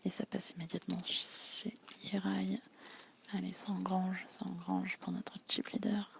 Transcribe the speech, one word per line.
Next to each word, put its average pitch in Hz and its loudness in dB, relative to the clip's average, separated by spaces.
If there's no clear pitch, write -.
Et 190 2
ça 208 0
passe - 0
immédiatement 175 -2
chez - 0
Yirai. 196 2
Allez, 185 0
ça - -4
engrange, 185 2
ça - -8
engrange 185 0
pour - -2
notre 185 -2
chip - 2
leader. 208 2